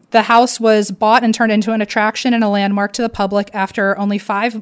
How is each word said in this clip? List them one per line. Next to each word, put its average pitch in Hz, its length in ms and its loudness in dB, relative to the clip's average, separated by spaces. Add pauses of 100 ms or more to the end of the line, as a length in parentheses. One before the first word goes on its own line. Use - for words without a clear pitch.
(120)
the 220 120 4
house 233 360 2
was 214 320 2
bought 220 320 2
and 220 100 2
turned 220 180 0
into 208 200 0
an 220 100 -2
attraction 220 540 -2
and 226 80 0
a 208 60 0
landmark 202 440 -2
to - 80 -6
the 226 80 -2
public 202 460 -2
after 196 420 -2
only 202 220 -2
five 214 420 -4